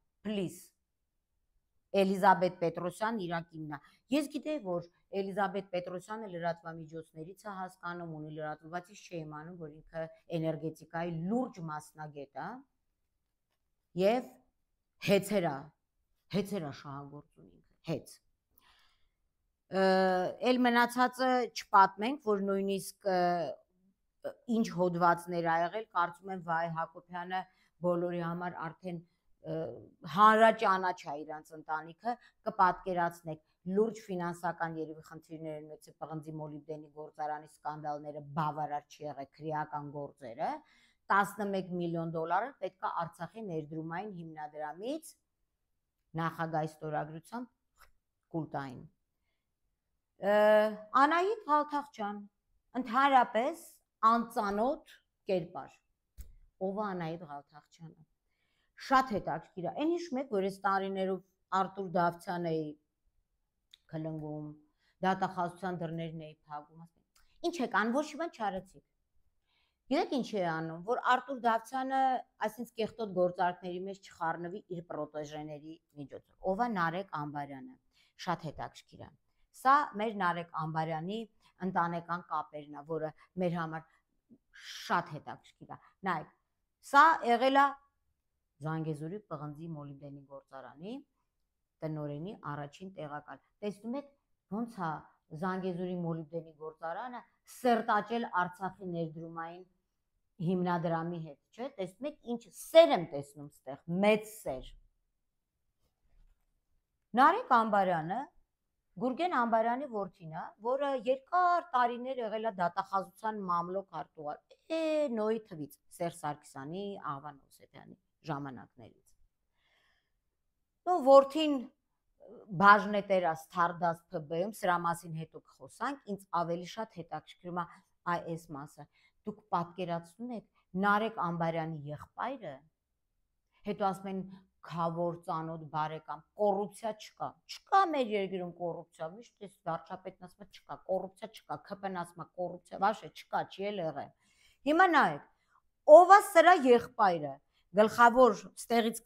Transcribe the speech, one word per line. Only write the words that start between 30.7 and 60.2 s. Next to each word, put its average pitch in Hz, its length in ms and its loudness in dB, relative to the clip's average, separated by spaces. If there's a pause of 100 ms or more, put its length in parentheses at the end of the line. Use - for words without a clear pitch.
ա 156 140 -10 (100)
իրանց 156 320 -14
ընտանիքը, 160 580 -8 (320)
կպատկերացնեք, 175 960 0 (240)
լուրջ 208 400 2
ֆինանսական 175 720 -4
երևի 156 240 -10
խնդիրներ 156 540 -12
են 151 100 -14
ունեցել 151 320 -20
պղնձի 156 380 -10
մոլիբդենի 151 580 -12
գործարանի 151 560 -10
սկանդալները, 151 680 -10 (160)
բավարար 147 500 -4
չի - 200 -16
եղել 139 280 -12
քրեական 151 600 -6
գործերը, 139 540 -8 (600)
տասնմեկ 196 640 0
միլիոն 165 400 -4
դոլարը 175 380 -2 (100)
պետք 190 240 -8
է - 60 -4 (100)
Արցախի 170 440 -12
ներդրումային 165 760 -8
հիմնադրամից 156 880 -10 (1040)
նախագահի 160 560 -4
ստորագրությամբ 156 800 -10 (840)
կուլ 160 200 -4
տային։ 135 260 -8 (1400)
Ը, 208 180 2 (640)
Անահիտ 370 440 2
Ղալթախճան, 285 760 -2 (520)
ընդհանրապես 254 920 4 (340)
անծանոթ 226 920 2 (320)
կերպար։ 165 420 -2 (840)
Ո՞վ 190 240 -4
է 214 60 -4
Անահիտ 175 400 -6
Ղալթախճյանը։ 151 760 -18 (840)
Շատ 262 260 4
հետաքրքիր 165 540 -4
է։ - 100 -6
Այն 311 160 0
հիշում 339 300 -4